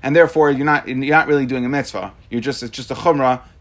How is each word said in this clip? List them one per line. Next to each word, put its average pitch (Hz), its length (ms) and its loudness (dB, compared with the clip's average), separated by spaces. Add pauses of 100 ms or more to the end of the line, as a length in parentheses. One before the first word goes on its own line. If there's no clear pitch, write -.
and 143 140 -2
therefore 160 340 4
you're 139 160 0
not, 151 220 0
you're 131 80 -6
not 143 320 2
really 143 180 2
doing 127 180 -4
a 123 60 -4
mitzvah. 107 440 -6 (160)
You're 117 120 -4
just, 127 220 -6
it's 117 120 -12
just 123 140 -12
a 131 60 -6
chumrah 139 460 0 (200)